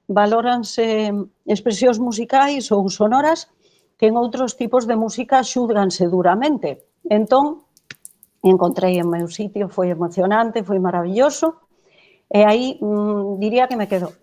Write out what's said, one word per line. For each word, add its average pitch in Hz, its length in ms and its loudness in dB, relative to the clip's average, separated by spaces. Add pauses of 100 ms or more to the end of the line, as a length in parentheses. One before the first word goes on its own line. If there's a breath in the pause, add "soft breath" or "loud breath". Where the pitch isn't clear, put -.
(120)
valóranse 220 1040 0 (320)
expresións 226 560 0
musicais 262 720 0
ou 202 160 2
sonoras 277 560 0 (480)
que 220 160 4
en 233 80 0
outros 240 400 -4
tipos 247 240 0
de 226 160 0
música 240 480 0
xúdganse 202 640 0
duramente. 185 720 0 (240)
Entón, 269 560 2 (800)
encontrei 180 560 2
o 170 80 0
meu 170 240 -4
sitio, 202 400 -8
foi 180 240 -2
emocionante, 190 720 -2
foi 196 160 -2
maravilloso, 190 800 -2 (680 soft breath)
e 208 100 6
aí, 240 380 2
mm, 208 580 -4
diría 233 280 0
que 254 100 -6
me 202 100 -4
quedo. 180 220 -4 (140)